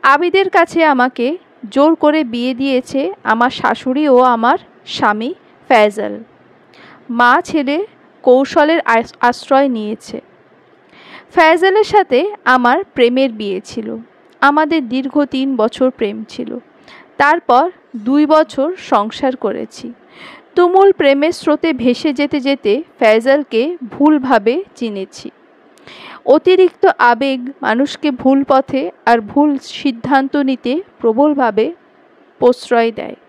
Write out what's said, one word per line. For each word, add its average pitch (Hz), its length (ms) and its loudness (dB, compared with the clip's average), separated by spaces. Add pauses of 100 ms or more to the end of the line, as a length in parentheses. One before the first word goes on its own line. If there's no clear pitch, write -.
আবিদের 349 480 0
কাছে 339 340 0
আমাকে 262 520 0 (340)
জোর 302 240 2
করে 302 300 0
বিয়ে 240 300 -6
দিয়েছে 269 580 -4 (120)
আমার 233 260 0
শাশুড়ি 262 580 -2
ও 247 100 4
আমার 247 400 2 (280)
স্বামী 220 480 -4 (340)
ফয়জল। 214 500 0 (920)
মা 240 340 2
ছেলে 302 420 -4 (360)
কৌশলের 294 600 2
আস-, - 360 0
আশ্রয় 269 480 0
নিয়েছে। 214 520 -8 (1080)
ফয়জলের 359 540 4
সাথে 370 460 0 (140)
আমার 254 400 2 (100)
প্রেমের 254 380 2
বিয়ে 202 280 -6
ছিল। 226 360 -12 (440)
আমাদের 294 480 0
দীর্ঘ 269 360 -2
তিন 269 320 -4
বছর 240 340 0
প্রেম 220 380 -6
ছিল। 240 300 -12 (580)
তারপর 294 540 2 (260)
দুই 269 300 0
বছর 311 500 0
সংসার 226 600 -4
করেছি। - 560 -8 (640)
তুমুল 370 380 4
প্রেমের 285 400 2
স্রোতে 311 400 -2
ভেসে 247 400 -2
যেতে 285 280 -4
যেতে 269 420 -2 (160)
ফয়জলকে 247 840 0
ভুলভাবে 262 800 0 (100)
চিনেছি। 202 560 -10 (960)
অতিরিক্ত 370 640 2 (100)
আবেগ 247 520 0 (120)
মানুষকে 269 480 -2
ভুল 269 340 0
পথে 269 460 -2 (160)
আর 233 140 2
ভুল 277 380 0
সিদ্ধান্ত 269 800 -4
নিতে 269 460 -2 (160)
প্রবলভাবে 247 760 0 (640)
প্রশ্রয় 233 540 0
দেয়। - 220 -12 (140)